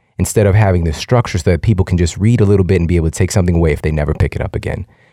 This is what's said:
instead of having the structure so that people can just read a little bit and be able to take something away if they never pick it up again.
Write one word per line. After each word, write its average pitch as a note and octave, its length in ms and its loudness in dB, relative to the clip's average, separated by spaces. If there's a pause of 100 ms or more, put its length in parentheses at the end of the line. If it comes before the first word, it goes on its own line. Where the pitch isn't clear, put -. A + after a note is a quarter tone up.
(180)
instead G2+ 280 0
of F#2+ 80 4
having F#2+ 300 2
the D#2+ 80 -2
structure - 460 -2
so F#2 120 0
that E2+ 120 0
people G2+ 220 2
can F2 140 -2
just E2+ 180 0
read A2 240 2
a G#2 40 4
little G2 200 2
bit F2+ 160 0
and E2+ 80 0
be F2 80 2
able D#2+ 140 0
to - 80 -12
take F2+ 140 -2
something F2 240 2
away E2 160 2
if C#2+ 100 -4
they D#2 80 -2
never D2+ 240 -2
pick - 220 -2
it - 40 -6
up - 140 -6
again. - 320 -8 (260)